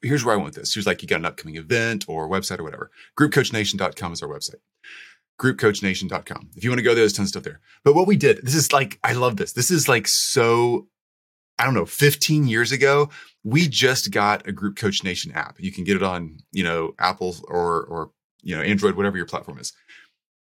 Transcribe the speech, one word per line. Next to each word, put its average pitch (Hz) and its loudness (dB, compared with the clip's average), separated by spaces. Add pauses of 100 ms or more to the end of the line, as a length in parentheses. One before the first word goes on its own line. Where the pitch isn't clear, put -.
here's 127 0
where 113 4
I - 2
went 87 -2
with - -14
this. - -6
She 110 -2
was 101 -6
like, 90 0
"You 85 -10
got 85 0
an 82 -4
upcoming 80 -10
event 113 -2
or 80 -6
website 95 -4
or 82 -10
whatever." - -12 (260)
Group 151 4
coach 127 2
nation 101 -2
dot 95 -2
com 87 -8
is 82 -12
our 73 -8
website. - -12 (800)
Group 127 0
coach 104 2
nation 95 -2
dot 90 -8
com. - -16
If 87 -8
you 123 0
wanna 123 0
go 120 4
there, 117 4
there's 104 4
tons 98 -2
of - -6
stuff - -10
there. - -16 (240)
But 143 8
what 185 4
we 208 6
did, 131 4
this 131 -2
is 151 2
like, 135 0
I 117 2
love 123 0
this. 92 -6
This 123 -2
is 151 2
like 120 2
so, 120 2 (720)
I 120 2
don't 131 2
know, 87 0
fifteen 147 2
years 117 2
ago, 139 4 (360)
we 147 2
just 127 0
got 104 0
a 101 -6
Group 98 -6
Coach 98 -2
Nation 90 -6
app. - -8
You 92 -6
can 92 -10
get 98 2
it 92 -2
on, 87 -4 (140)
you 92 -2
know, 82 -2
Apple 90 -2 (100)
or, 85 -2
or, 82 -10 (320)
you 87 -8
know, 80 -6
Android, 101 0
whatever 98 -2
your 85 -6
platform 76 -10
is. - -12 (840)